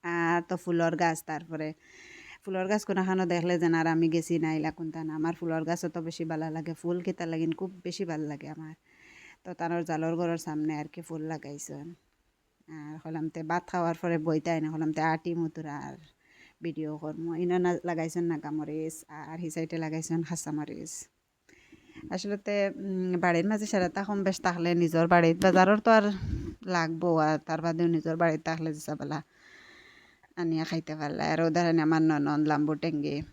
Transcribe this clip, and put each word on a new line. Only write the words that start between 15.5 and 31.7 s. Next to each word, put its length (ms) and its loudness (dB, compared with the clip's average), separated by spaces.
আর 180 -12
ভিডিও 360 -6
করবো। 360 -6
ইনা 240 2
না 260 2
লাগাইছেন 400 -2
নাগামরিচ, 840 -4
আর 300 -12
হি 120 -6
সাইডে 280 -6
লাগাইছেন 440 -2
খাসামরিচ। 840 -8
আসলতে, 680 -2
উম, 440 -2
বাড়ির 260 4
মাঝে 200 0
সারাটা 380 0
কম 180 -2
বেশ 180 0
থাকলে 340 2
নিজের 320 4
বাড়িত 360 6
বাজারের 360 8
তো 120 4
আর 120 10
লাগবো, 560 0
আর 200 4
তার 240 -4
বাদেও 240 2
নিজের 300 2
বাড়িতে 260 2
থাকলে 320 -4
যেসা 200 -8
বেলা 280 -6
আনিয়া 280 0
খাইতে 320 -4
পারলে। 260 -4
আর 180 0
ওদের 240 2
হানি 180 4